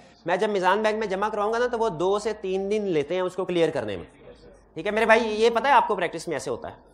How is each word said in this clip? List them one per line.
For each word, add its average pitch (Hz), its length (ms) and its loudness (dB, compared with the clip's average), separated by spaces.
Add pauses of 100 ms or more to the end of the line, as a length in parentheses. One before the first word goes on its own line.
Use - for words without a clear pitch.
(280)
मैं 180 120 0
जब 214 100 0
मीज़ान 196 340 2
बैंक 214 160 0
में 220 100 -4
जमा 190 200 -2
करवाऊंगा 214 300 -2
ना, 247 80 0
तो 240 100 -4
वो 226 120 0
दो 185 300 0
से 214 140 -4
तीन 196 360 -4
दिन 214 180 -2
लेते 151 280 0
हैं 185 60 0
उसको 180 240 -4
क्लियर 170 260 2
करने 107 260 -6
में। 80 100 -14 (680)
ठीक 160 100 -8
है 208 60 -2
मेरे 220 140 2
भाई, 220 140 8
ये 220 300 2
पता 226 200 2
है 269 60 6
आपको, 220 200 4
प्रैक्टिस 165 320 -4
में 160 100 -4
ऐसे 139 120 -6
होता 104 200 -6
है, - 80 -16 (160)